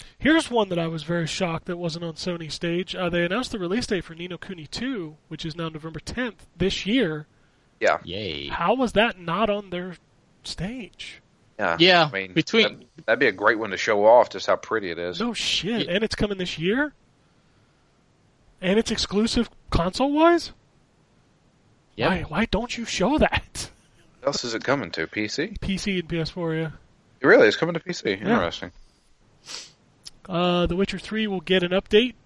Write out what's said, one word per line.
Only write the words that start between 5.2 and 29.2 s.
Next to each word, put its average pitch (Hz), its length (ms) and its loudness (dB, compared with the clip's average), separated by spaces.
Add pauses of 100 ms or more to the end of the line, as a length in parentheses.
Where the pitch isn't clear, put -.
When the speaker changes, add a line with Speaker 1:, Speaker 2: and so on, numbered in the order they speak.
Speaker 1:
which - 180 -12
is 165 120 -8
now 165 120 -4
November 160 300 -10
tenth - 480 -8 (100)
this 185 300 0
year. 180 400 0 (540)
Speaker 2:
Yeah. 85 240 4
Speaker 3:
Yay. 82 440 -6
Speaker 1:
How 170 260 0
was 254 180 0
that 202 260 2
not 180 320 -2
on 202 200 -6
their 180 260 -8 (480)
stage? - 760 -12 (380)
Speaker 2:
Yeah. 98 220 2
Speaker 3:
Yeah, 175 240 8
Speaker 2:
I 147 80 -6
mean, 95 200 -6
Speaker 3:
between 170 540 0 (100)
Speaker 2:
that, - 100 -12
that'd 117 120 4
be 135 80 4
a 110 60 4
great 104 260 2
one 110 120 -4
to 92 60 -4
show 104 300 4
off 113 240 10
just 92 160 -8
how 98 100 4
pretty 101 340 -4
it 82 100 -6
is. 87 180 -4
Speaker 1:
No 233 140 -2
shit. 202 560 -2
Speaker 3:
Yeah. 175 60 -4
Speaker 1:
And 214 100 0
it's 208 100 -4
coming 202 240 -2
this 180 220 -6
year? 247 320 0 (1700)
And 185 160 4
it's 226 120 0
exclusive 220 580 0 (220)
console-wise? 285 840 4 (1400)
Speaker 3:
Yep. 123 140 2
Speaker 1:
Why, 185 120 0
why 156 280 0
don't 220 260 -2
you 233 80 -6
show 220 320 0
that? - 540 0 (500)
Speaker 2:
What - 60 -2
else 139 180 -2
is 117 80 -4
it 110 120 -4
coming 123 280 0
to? 80 140 -2
P 107 220 -4
C? 196 340 -4
Speaker 1:
P 190 160 -2
C 190 220 -2
and 165 80 -6
P 170 120 -4
S 156 80 -4
four, 170 260 -4
yeah. 160 160 -4 (520)
Speaker 2:
It 131 40 4
really 180 220 6
is 101 80 0
coming 165 160 -2
to 165 80 -4
P 175 140 -8
C. - 160 -4
Speaker 1:
Yeah. 95 60 0 (180)
Speaker 2:
Interesting. 87 380 -4 (1600)